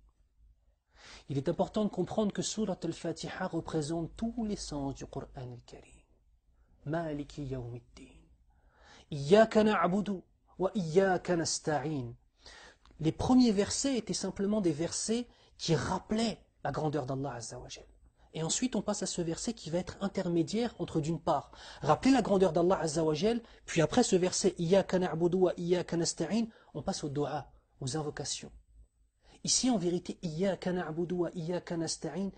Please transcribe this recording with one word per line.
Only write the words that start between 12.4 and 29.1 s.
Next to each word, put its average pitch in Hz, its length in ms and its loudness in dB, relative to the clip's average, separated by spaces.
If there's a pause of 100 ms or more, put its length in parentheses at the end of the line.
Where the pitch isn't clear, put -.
Les 156 120 2
premiers 254 400 6
versets 202 460 0
étaient 185 160 -2
simplement 202 480 0
des 170 100 4
versets 190 560 -2 (300)
qui 160 180 2
rappelaient 208 680 -2 (200)
la 143 80 -4
grandeur 143 340 -2
d'Allah 135 300 -4
Azza 120 240 -10
wa 120 100 -14
Jal. - 160 -16 (480)
Et 156 100 -4
ensuite, 226 320 -2
on 202 60 0
passe 202 200 -4
à 185 60 -2
ce - 140 -4
verset 165 320 -4
qui - 180 -12
va 175 80 0
être - 220 -6
intermédiaire 190 760 0
entre, 160 240 -2
d'une 156 180 -2
part, 147 320 0 (300)
rappeler 151 300 4
la 254 100 6
grandeur 185 320 4
d'Allah 175 260 4
Azza 160 240 0
wa 156 100 2
Jal, 220 280 0 (240)
puis - 160 0
après 233 220 4
ce 190 120 4
verset, 180 440 2
Iyyaka 180 400 4
na'budu 175 380 2
wa 180 200 4
iyyaka 170 400 0
nasta'in, 170 480 0 (300)
on 147 80 -6
passe - 200 -4
au 151 60 -4
dua, 139 420 -4 (280)
aux 135 180 -4
invocations. - 540 -6 (920)